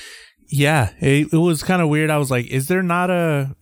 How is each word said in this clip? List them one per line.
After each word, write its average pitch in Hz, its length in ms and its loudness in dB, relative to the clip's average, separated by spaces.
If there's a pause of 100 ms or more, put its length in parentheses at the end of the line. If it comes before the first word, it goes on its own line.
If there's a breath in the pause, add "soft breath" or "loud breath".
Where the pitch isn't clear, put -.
(500 loud breath)
yeah, 143 480 2
it, 143 320 2
it 165 60 2
was 165 260 2
kinda 180 240 0
weird. 151 220 0
I 151 80 0
was 139 140 -2
like, 123 160 -2
"Is 135 220 -4
there 185 140 0
not 180 280 0
a 156 520 -2